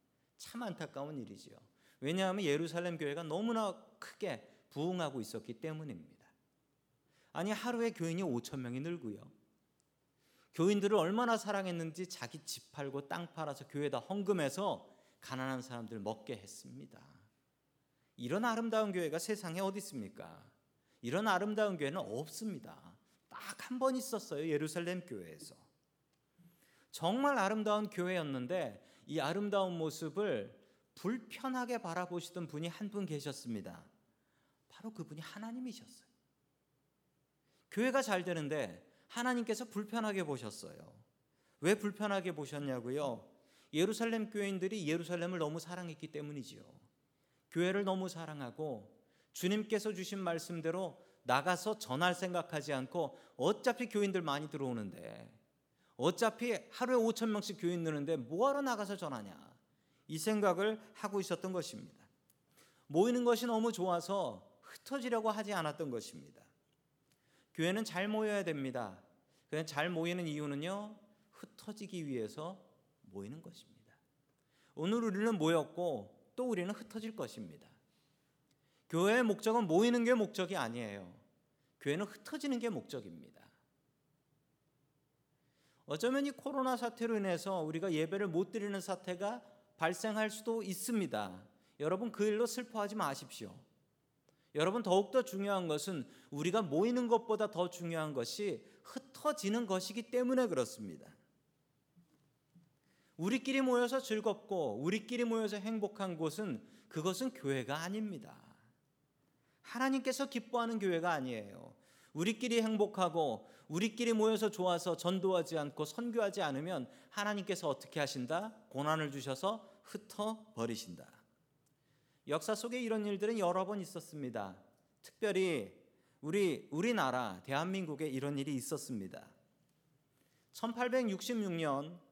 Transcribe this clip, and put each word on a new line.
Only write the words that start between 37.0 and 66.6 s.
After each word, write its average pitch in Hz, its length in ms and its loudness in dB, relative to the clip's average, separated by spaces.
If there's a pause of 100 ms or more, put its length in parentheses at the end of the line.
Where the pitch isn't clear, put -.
교회가 254 300 2
잘 190 220 2
되는데 151 600 -2 (220)
하나님께서 240 580 0
불편하게 214 580 -2
보셨어요. 110 680 -6 (680)
왜 180 140 6
불편하게 196 580 0
보셨냐고요? 135 920 -4 (480)
예루살렘 220 560 2
교인들이 196 580 -2
예루살렘을 170 520 0
너무 156 200 0
사랑했기 165 520 -10
때문이지요. 147 520 -10 (880)
교회를 185 320 2
너무 190 260 0
사랑하고 147 880 -8 (380)
주님께서 208 600 2
주신 185 260 -6
말씀대로 170 880 -2 (160)
나가서 175 540 4
전할 175 380 4
생각하지 165 580 -2
않고 135 440 -2 (180)
어차피 214 520 2
교인들 196 340 2
많이 147 280 0
들어오는데, 98 800 -4 (640)
어차피 220 600 2 (140)
하루에 254 240 2
오천 226 360 4
명씩 208 280 -2
교인 175 240 0
느는데 156 340 0
뭐하러 196 440 2
나가서 208 360 -2
전하냐, 110 400 -6 (720)
이 156 100 -4
생각을 208 640 4 (120)
하고 202 260 -4
있었던 185 340 -2
것입니다. - 540 -6 (800)
모이는 240 360 4
것이 240 220 4
너무 226 260 4
좋아서 175 800 0 (120)
흩어지려고 233 680 -2
하지 208 240 0
않았던 156 380 0
것입니다. 82 520 -8 (1080)